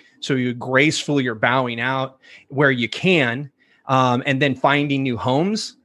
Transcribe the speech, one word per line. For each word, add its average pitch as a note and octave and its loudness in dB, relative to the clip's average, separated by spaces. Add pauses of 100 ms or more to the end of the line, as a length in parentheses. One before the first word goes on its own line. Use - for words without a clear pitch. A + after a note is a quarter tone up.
(200)
So - -4
you B2 0
gracefully C3 0
are A#2 -4
bowing A#2+ 0
out C3 -4 (300)
where C#3 2
you A#2+ -2
can. C#3+ 0 (380)
Um, B2+ 2
and C3+ 0
then C#3 0
finding C#3+ 0
new B2 -2
homes D#3+ -2